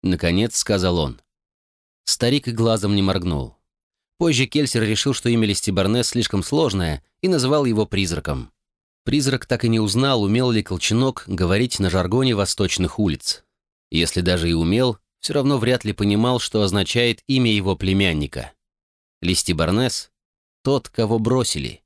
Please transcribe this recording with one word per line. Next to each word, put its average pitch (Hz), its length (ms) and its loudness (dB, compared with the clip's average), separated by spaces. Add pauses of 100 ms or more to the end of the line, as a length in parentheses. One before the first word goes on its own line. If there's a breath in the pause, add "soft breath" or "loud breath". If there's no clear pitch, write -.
наконец 92 540 0
сказал 90 420 0
он. 69 220 -4 (840)
Старик 131 440 -2
и 120 40 -4
глазом 110 440 2
не 98 60 2
моргнул. 87 540 -2 (600)
Позже 135 300 2
Кельсер 131 360 0
решил, 110 300 0
что - 160 -2
имя 113 180 2
Листибарнес 101 640 0
слишком 104 340 -2
сложное, 95 640 -2 (160)
и 185 80 0
назвал 143 380 2
его 107 180 2
призраком. 82 680 -4 (520)
Призрак 131 400 0
так 123 200 -2
и 117 40 2
не 113 120 2
узнал, 113 420 0
умел 120 280 2
ли 110 120 2
Колченок 117 640 -2
говорить 92 520 0
на 95 120 0
жаргоне 104 440 0
восточных 98 640 -2
улиц. 87 460 -2 (460)
Если 82 320 0
даже 85 260 0
и 85 60 0
умел, 104 440 0 (220)
все - 140 -8
равно 139 240 2
вряд 120 260 0
ли 107 80 -2
понимал, 107 460 2
что - 240 -2
означает 104 640 0
имя 127 260 2
его 98 240 0
племянника. 87 760 0 (680)
Листибарнес — 87 880 -2 (520)
тот, 135 260 -2
кого 113 300 0
бросили. 113 680 -2